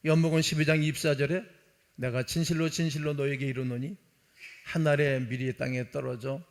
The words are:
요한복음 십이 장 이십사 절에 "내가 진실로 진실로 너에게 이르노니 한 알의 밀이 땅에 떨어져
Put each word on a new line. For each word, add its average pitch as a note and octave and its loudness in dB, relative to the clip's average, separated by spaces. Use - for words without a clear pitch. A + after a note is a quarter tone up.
요한복음 D#3+ 4
십이 D3+ 2
장 D#3 4
이십사 D3+ 0
절에 C#3+ 0
"내가 B2+ -2
진실로 E3 0
진실로 D3+ -2
너에게 C#3 -2
이르노니 C3 -4
한 D#3+ 0
알의 C#3+ 4
밀이 B2+ -4
땅에 B2+ -2
떨어져 C3 -6